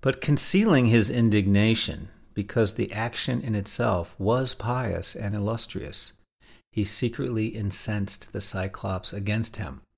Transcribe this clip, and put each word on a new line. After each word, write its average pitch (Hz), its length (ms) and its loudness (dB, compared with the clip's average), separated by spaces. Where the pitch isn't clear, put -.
But 139 180 0
concealing 147 640 4
his 110 220 6
indignation, 107 1000 2
because 107 400 0
the - 180 -4
action 117 480 -4
in 113 140 -4
itself 101 640 -2
was 120 360 0
pious 110 600 -4
and 104 200 -4
illustrious, - 760 -4
he 107 140 -2
secretly 113 640 -2
incensed 104 840 -4
the 104 80 -6
Cyclops 95 720 -4
against 104 440 -2
him 69 240 -10